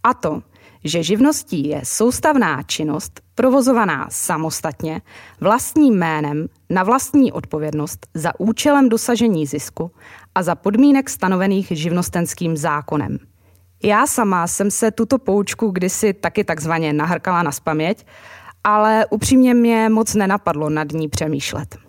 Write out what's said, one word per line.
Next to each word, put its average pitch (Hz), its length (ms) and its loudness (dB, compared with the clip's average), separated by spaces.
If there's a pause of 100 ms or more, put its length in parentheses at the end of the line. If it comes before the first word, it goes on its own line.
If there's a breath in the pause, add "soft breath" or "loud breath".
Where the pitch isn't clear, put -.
A 240 100 2
to, 151 280 -4 (420 soft breath)
že 165 200 -2
živností 196 640 0
je 147 160 -4
soustavná 226 800 0
činnost - 580 -6 (140)
provozovaná 240 720 2
samostatně, 160 920 -6 (400 loud breath)
vlastním 233 560 4
jménem, 156 500 -2 (220)
na 180 140 0
vlastní 262 480 2
odpovědnost, 151 840 -6
za 156 260 -4
účelem 262 500 4
dosažení 220 560 0
zisku 151 460 -8 (440 loud breath)
a 185 80 0
za 170 120 0
podmínek 269 540 2
stanovených 190 640 0
živnostenským 170 840 -2
zákonem. 147 600 -4 (680)
Já 208 240 4
sama 190 400 0
jsem 196 240 -2
se 214 200 0
tuto 233 260 0
poučku 202 540 -2
kdysi 185 420 -2
taky 185 300 -2
takzvaně 160 500 -2
nahrkala 170 500 0
nazpaměť, 156 640 -2 (580 loud breath)
ale 214 460 4
upřímně 254 440 4
mě 233 360 4
moc 220 260 0
nenapadlo 190 540 0
nad 156 220 -2
ní 156 160 -4
přemýšlet. 147 680 -6 (120)